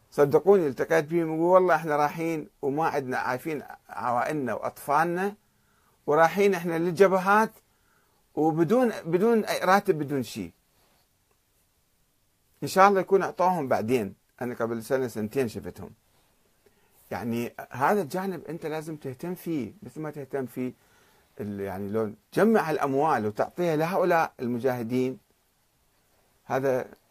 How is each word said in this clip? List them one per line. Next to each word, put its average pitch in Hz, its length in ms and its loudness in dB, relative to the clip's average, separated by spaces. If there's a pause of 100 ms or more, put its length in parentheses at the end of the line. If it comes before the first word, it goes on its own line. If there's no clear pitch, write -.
(120)
صدقوني 175 540 4
التقيت 151 380 0
بهم 165 220 -2
يقول: 160 140 -4
"والله 180 340 6
إحنا 156 220 -2
رايحين 156 520 -2 (140)
وما 143 240 -2
عندنا، 127 320 -4
عايفين 127 440 -6 (260)
عوائلنا 123 640 -2
وأطفالنا، 170 800 -2 (720)
ورايحين 165 480 4
إحنا 170 240 -4
للجبهات 190 720 4 (840)
وبدون، 165 580 2 (120)
بدون 208 400 2
أي 156 200 -2
راتب، 185 340 2
بدون 139 240 -4
شيء. 95 300 -8 (2000)
إن 143 60 -6
شاء 190 200 6
الله 196 120 4
يكون 190 220 2
أعطوهم 170 460 0
بعدين". 110 460 0 (280)
أنا 120 120 -6
قبل 117 300 -4
سنة 131 240 0
سنتين 113 400 -4
شفتهم. 92 420 -12 (1200)
يعني 117 420 -6 (180)
هذا 180 320 0
الجانب 180 420 -8
أنت 160 220 -10
لازم 156 300 -8
تهتم 147 380 -10
فيه، 147 380 -6 (100)
مثل 127 180 -16
ما 151 100 -8
تهتم 139 360 -8
فيه 127 260 -8 (680)
ال-، 101 200 -6
يعني 98 280 -6
لو 107 240 -2 (200)
تجمع 180 380 4
الأموال 139 560 0
وتعطيها 156 500 -2
لهؤلاء 175 640 0
المجاهدين، 123 800 -2 (1300)
هذا 131 440 -2 (220)